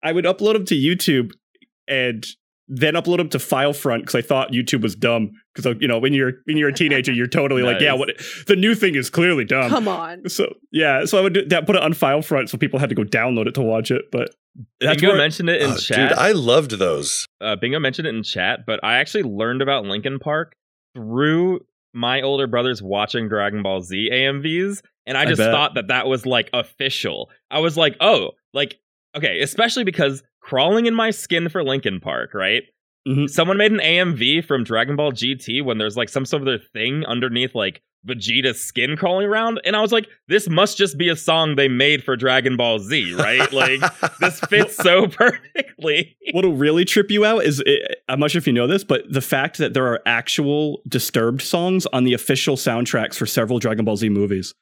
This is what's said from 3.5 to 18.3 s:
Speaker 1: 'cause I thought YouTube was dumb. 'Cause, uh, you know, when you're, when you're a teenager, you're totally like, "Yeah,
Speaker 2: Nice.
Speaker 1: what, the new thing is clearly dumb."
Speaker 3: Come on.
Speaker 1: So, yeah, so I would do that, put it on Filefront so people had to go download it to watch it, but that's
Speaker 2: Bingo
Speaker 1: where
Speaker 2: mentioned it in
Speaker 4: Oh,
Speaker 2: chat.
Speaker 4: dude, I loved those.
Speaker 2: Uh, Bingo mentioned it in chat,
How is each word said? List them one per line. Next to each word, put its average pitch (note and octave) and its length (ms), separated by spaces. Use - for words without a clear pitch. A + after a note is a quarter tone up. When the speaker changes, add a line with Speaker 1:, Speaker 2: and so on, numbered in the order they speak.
Speaker 1:
'cause - 100
I A#2+ 60
thought C3 300
YouTube B2 300
was G#2+ 140
dumb. A2+ 360
'Cause, B2 100
uh, A#2+ 140
you C3 80
know, A#2 120
when C3+ 140
you're, C3 200
when D3+ 120
you're D3+ 120
a C3+ 40
teenager, C#3 400
you're A#2+ 140
totally C3+ 360
like, B2 160
"Yeah, D3 120
Speaker 2:
Nice. C3 80
Speaker 1:
what, - 480
the G3+ 100
new G#3+ 180
thing G3 200
is C3 140
clearly E3+ 360
dumb." C3 240
Speaker 3:
Come A3+ 180
on. F3 400
Speaker 1:
So, - 260
yeah, D3 340
so F3+ 120
I F#3+ 40
would F#3+ 120
do F#3 120
that, D#3+ 200
put G#3 120
it E3 40
on D#3 120
Filefront C#3+ 560
so - 80
people C3+ 200
had C3+ 120
to A2 60
go G#2+ 80
download A2+ 440
it A#2 60
to C#3 80
watch A2+ 280
it, B2 220
but B2 240
that's D3+ 200
Speaker 2:
Bingo G3 120
Speaker 1:
where - 40
Speaker 2:
mentioned D#3 320
it E3+ 120
in C#3+ 100
Speaker 4:
Oh, A2+ 60
Speaker 2:
chat. A2 320
Speaker 4:
dude, - 100
I G3+ 140
loved C#3 380
those. E2+ 540
Speaker 2:
Uh, G#2 160
Bingo B2 240
mentioned C#3+ 260
it C3+ 100
in A2+ 80
chat, G#2+ 440